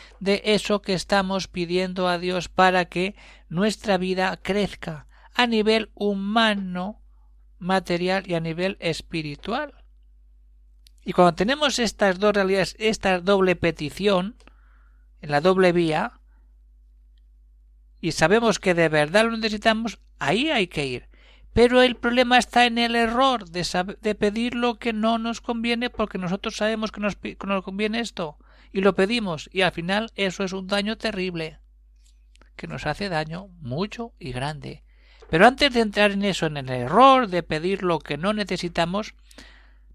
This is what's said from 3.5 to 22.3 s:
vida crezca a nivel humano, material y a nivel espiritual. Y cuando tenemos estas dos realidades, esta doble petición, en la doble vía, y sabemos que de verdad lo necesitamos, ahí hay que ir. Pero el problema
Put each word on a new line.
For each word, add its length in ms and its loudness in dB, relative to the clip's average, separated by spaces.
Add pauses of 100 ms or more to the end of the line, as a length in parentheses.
vida 440 -2
crezca 680 -4 (280)
a 100 4
nivel 480 2
humano, 1080 -2 (580)
material 680 -2
y 80 -2
a 40 -2
nivel 400 -4
espiritual. 1040 -8 (1200)
Y 80 -6
cuando 220 4
tenemos 440 0
estas 400 0
dos 140 2
realidades, 460 0
esta 400 0
doble 360 4
petición, 800 -2 (840)
en 100 -8
la 100 2
doble 320 6
vía, 460 0 (1800)
y 140 -4
sabemos 460 2
que 140 0
de 160 4
verdad 360 2
lo 120 -4
necesitamos, 640 -2 (200)
ahí 300 0
hay 180 -2
que 180 -6
ir. 240 -8 (440)
Pero 280 6
el 140 4
problema 420 2